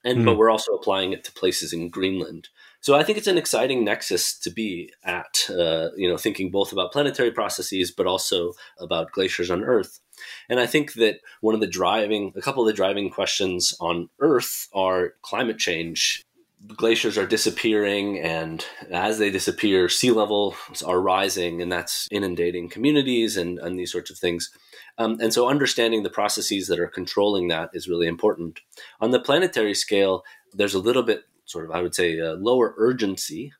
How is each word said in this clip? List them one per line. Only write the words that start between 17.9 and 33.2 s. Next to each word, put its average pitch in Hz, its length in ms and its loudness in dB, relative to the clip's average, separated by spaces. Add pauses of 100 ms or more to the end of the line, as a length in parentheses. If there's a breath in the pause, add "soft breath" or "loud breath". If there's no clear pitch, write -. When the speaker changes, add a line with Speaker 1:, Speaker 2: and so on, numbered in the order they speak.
Speaker 1:
and 82 440 -4 (260 loud breath)
as 101 280 0
they 101 120 2
disappear, 95 580 2
sea 127 240 2
levels 104 720 0
are 90 160 2
rising, 92 600 0
and 90 100 -4
that's - 400 -4
inundating 87 560 -2
communities 123 680 2
and, 87 220 -2
and 87 200 -6
these 87 120 -6
sorts 87 200 -6
of - 80 -20
things. 85 320 -2 (480 loud breath)
Um, 113 220 0
and 113 120 2
so 123 160 4
understanding 117 540 2
the 92 80 -4
processes 101 580 -2
that 85 100 2
are 87 80 -2
controlling 95 640 0
that 82 240 -2
is 90 160 -10
really 85 180 0
important. 82 540 -2 (400 loud breath)
On 117 100 2
the 123 100 4
planetary 135 540 2
scale, 98 480 0 (300 loud breath)
there's 101 220 0
a 95 40 2
little 120 240 2
bit 113 200 0 (240)
sort 80 180 -10
of, 80 80 -8
I 87 100 -2
would 87 120 -4
say, 85 240 0
a 82 160 -2
lower 113 420 2
urgency. 117 840 0